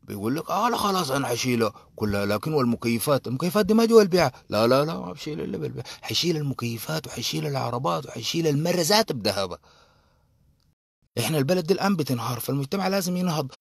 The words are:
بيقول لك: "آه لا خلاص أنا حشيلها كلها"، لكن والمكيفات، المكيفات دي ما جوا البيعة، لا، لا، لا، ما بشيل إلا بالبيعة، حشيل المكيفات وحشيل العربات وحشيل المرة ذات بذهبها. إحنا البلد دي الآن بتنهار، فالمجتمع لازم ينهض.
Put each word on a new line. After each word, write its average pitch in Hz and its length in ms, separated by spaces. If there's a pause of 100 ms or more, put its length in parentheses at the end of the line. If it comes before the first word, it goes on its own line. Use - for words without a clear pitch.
بيقول 104 320
لك: - 140
"آه 202 200
لا 214 80
خلاص 185 340
أنا 135 160
حشيلها 117 460 (220)
كلها"، 101 300
لكن 107 280
والمكيفات، 120 760
المكيفات 170 380
دي 196 80
ما 226 120
جوا 226 160
البيعة، 175 300 (180)
لا، 110 180
لا، 131 180
لا، 165 140
ما 90 120
بشيل 156 300
إلا - 160
بالبيعة، 127 280 (160)
حشيل 160 360
المكيفات 135 720
وحشيل 156 400
العربات 135 580
وحشيل 160 420
المرة 165 340
ذات 208 300
بذهبها. 98 460 (1600)
إحنا 151 180
البلد 165 280
دي 180 80
الآن 196 220
بتنهار، 123 440
فالمجتمع 139 480
لازم 180 300
ينهض. 160 440